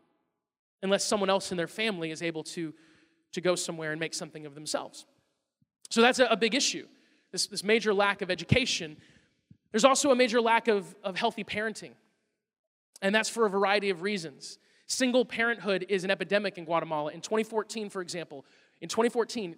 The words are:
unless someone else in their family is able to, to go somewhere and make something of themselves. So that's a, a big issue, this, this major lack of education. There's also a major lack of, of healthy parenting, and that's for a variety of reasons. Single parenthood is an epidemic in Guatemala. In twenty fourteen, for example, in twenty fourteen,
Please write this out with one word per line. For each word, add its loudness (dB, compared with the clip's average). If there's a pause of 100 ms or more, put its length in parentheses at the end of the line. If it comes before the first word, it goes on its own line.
(840)
unless 2
someone 2
else 0
in -2
their -2
family -4
is -10
able -4
to, -8 (580)
to -8
go 2
somewhere -6
and -6
make -4
something -10
of -16
themselves. -8 (840)
So 2
that's 6
a, 4
a 2
big 2
issue, -2 (440)
this, -2
this -8
major 2
lack 2
of -4
education. 0 (760)
There's 6
also 6
a 6
major 4
lack 4
of, 0 (120)
of -6
healthy -2
parenting, -8 (1080)
and 4
that's 2
for 2
a 4
variety 2
of -6
reasons. -6 (300)
Single 2
parenthood -2
is 0
an 0
epidemic 0
in -10
Guatemala. -2
In -14
twenty 0
fourteen, -6
for -8
example, -10 (360)
in -10
twenty 2
fourteen, -2